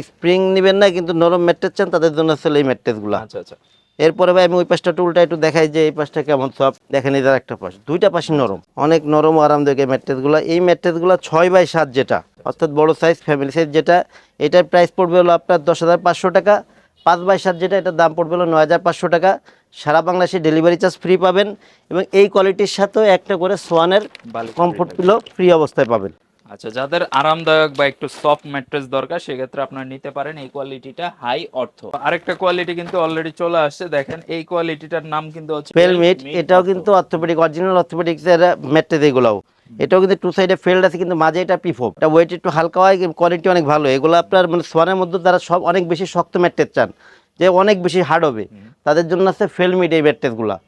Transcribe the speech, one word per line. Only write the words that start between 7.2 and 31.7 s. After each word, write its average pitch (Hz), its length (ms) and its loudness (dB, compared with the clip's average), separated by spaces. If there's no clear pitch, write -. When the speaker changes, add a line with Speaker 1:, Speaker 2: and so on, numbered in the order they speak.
Speaker 1:
যে 131 80 2
আরেকটা 127 260 -2
পাশ, 92 180 -12
দুইটা 180 240 0
পাশে 170 220 -4
নরম, 113 280 0
অনেক 151 300 2
নরম 151 300 2
ও 156 40 4
আরামদায়ক 147 380 2
এই 139 80 0
ম্যাট্রেসগুলা। 135 540 -2
এই 170 200 -2
ম্যাট্রেসগুলা 175 560 2
ছয় 175 340 0
by 180 160 4
সাত 156 220 -2
যেটা, 120 340 -2
অর্থাৎ 151 260 -4
বড় 151 300 2
সাইজ, 165 160 2
ফ্যামিলি 139 360 -4
সাইজ 160 200 -2
যেটা, 165 320 2
এটার 160 260 2
প্রাইস 175 320 2
পড়বে 180 220 2
হলো 175 140 4
আপনার 170 320 0
দশ 160 180 0
হাজার 170 160 2
পাঁচশো 175 320 -2
টাকা। 196 320 2
পাঁচ 170 160 2
by 185 180 0
সাত 185 180 -2
যেটা, 180 220 -2
এটার 175 180 -4
দাম 160 180 2
পড়বে 165 220 -2
হলো 180 80 0
নয় 160 220 2
হাজার 170 140 0
পাঁচশো 175 280 -4
টাকা। 170 300 2
সারা 151 300 0
বাংলাদেশে 175 360 -2
ডেলিভারি 160 380 2
চার্জ 180 260 -2
ফ্রি 180 140 2
পাবেন 190 400 0
এবং 175 120 -2
এই 196 160 4
কোয়ালিটির 196 380 0
সাথেও 202 360 -2
একটা 196 340 2
করে 185 200 -2
সোয়ানের 175 440 0
Speaker 2:
বালিশ 117 240 -10
ফ্রি 156 120 -4
Speaker 1:
কমফোর্ট 170 280 -2
Speaker 2:
থাকবে। - 120 -6
Speaker 1:
পিলো 208 180 2
ফ্রি 180 180 2
অবস্থায় 156 340 2
পাবেন। 101 260 -2
Speaker 2:
আচ্ছা, 101 200 -16
যাদের 139 400 -6
আরামদায়ক 156 640 2
বা 143 100 2
একটু 139 220 -6
সফট 147 240 0
ম্যাট্রেস 139 420 -8
দরকার, 135 320 -4
সেক্ষেত্রে 131 420 -8
আপনারা 135 220 -10
নিতে 131 260 -14
পারেন 143 280 -10
এই 135 100 -16
কোয়ালিটিটা 135 720 -12
হাই 135 320 -6
অর্থ। 123 340 -8